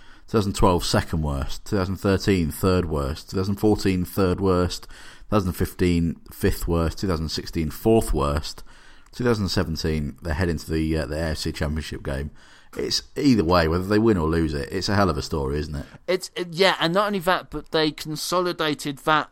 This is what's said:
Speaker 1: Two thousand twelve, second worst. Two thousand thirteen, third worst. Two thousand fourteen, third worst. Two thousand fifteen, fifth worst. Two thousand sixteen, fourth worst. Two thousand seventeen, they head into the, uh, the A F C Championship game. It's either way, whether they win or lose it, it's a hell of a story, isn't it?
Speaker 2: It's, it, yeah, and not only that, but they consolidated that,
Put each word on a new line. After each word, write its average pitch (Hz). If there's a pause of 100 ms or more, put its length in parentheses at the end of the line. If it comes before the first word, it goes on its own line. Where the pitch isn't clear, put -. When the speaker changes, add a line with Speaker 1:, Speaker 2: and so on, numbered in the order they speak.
(280)
Speaker 1:
Two 117
thousand 101
twelve, 92
second 90
worst. 69
Two -
thousand 92
thirteen, 95
third 92
worst. 76
Two -
thousand 98
fourteen, 95
third 90
worst. 90
Two -
thousand 95
fifteen, 85 (100)
fifth -
worst. 85
Two 101
thousand 80
sixteen, -
fourth 113
worst. 71 (480)
Two 123
thousand 107
seventeen, 78
they 80
head 87
into 80
the, 80
uh, 73
the 73
A 80
F 76
C 80
Championship 76
game. 71 (460)
It's - (160)
either 127
way, 85
whether 87
they 104
win 113
or 80
lose 80
it, 71
it's 92
a 104
hell 98
of 76
a 67
story, 71
isn't 76
it? 69 (220)
Speaker 2:
It's, 185
it, 175
yeah, 175
and 165
not 202
only 202
that, 170
but 151
they 156
consolidated 156
that, 151